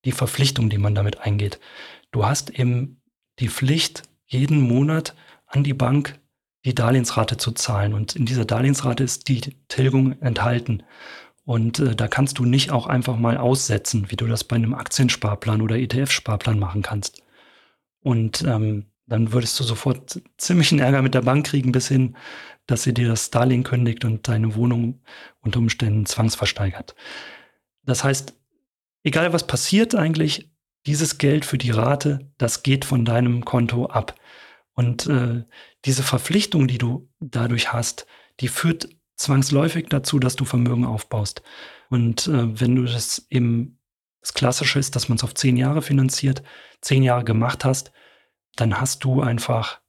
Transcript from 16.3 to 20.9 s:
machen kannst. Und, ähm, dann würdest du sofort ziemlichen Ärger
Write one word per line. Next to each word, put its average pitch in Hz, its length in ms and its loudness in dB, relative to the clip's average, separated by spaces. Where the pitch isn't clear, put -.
machen 95 220 -2
kannst. - 420 -8
Und, 113 400 0
ähm, 107 460 -2
dann 113 240 0
würdest 120 260 -2
du 135 60 -2
sofort 123 580 -4
ziemlichen 160 420 2
Ärger 135 220 4